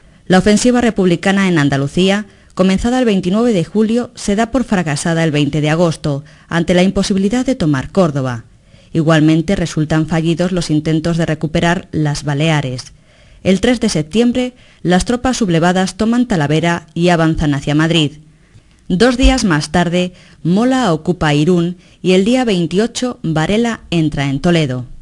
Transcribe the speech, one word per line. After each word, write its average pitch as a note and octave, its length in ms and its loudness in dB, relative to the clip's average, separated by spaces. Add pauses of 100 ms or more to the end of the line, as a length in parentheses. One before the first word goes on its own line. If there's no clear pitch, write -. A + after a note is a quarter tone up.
(260)
La F#3 120 2
ofensiva A#3+ 420 2
republicana G3 640 0
en F3 120 2
Andalucía, D3 680 0 (300)
comenzada F#3+ 440 0
el B3+ 60 2
veintinueve G#3 480 0
de E3+ 120 0
julio, A3 500 -2
se - 200 -4
da A3+ 160 0
por B3 140 -2
fracasada E3 600 -2
el D#3+ 80 0
veinte D3 280 0
de D3+ 80 0
agosto, D#3+ 560 -2 (240)
ante E3+ 240 -2
la F3 100 4
imposibilidad G3 600 0
de B3+ 100 -2
tomar D3+ 380 -2
Córdoba. C#3 520 -2 (500)
Igualmente D#3 640 2
resultan D#3 500 -2
fallidos E3+ 460 -2
los E3+ 180 -4
intentos D#3+ 480 -2
de E3 80 -2
recuperar E3+ 680 -2
las D3 320 -4
Baleares. C#3+ 680 -2 (500)
El F#3 160 2
tres A#3+ 180 2
de A3 120 0
septiembre, A#3+ 640 0 (280)
las F3+ 220 2
tropas B3 320 -2
sublevadas F3+ 600 0
toman A#3 300 0
Talavera E3 680 -2
y F3 160 2
avanzan D#3+ 440 2
hacia C#3+ 220 -2
Madrid. D#3+ 360 2 (760)
Dos A3+ 300 2
días C4 260 4
más D3+ 260 0
tarde, F3+ 440 0 (280)
Mola A3+ 500 2
ocupa D#3 420 -2
Irún E3+ 420 2 (260)
y F3+ 100 2
el F#3+ 120 4
día B3+ 200 2
veintiocho, G#3+ 800 -2
Varela F3 680 -2
entra D3+ 400 0
en C3+ 100 -4
Toledo. C#3+ 460 0 (160)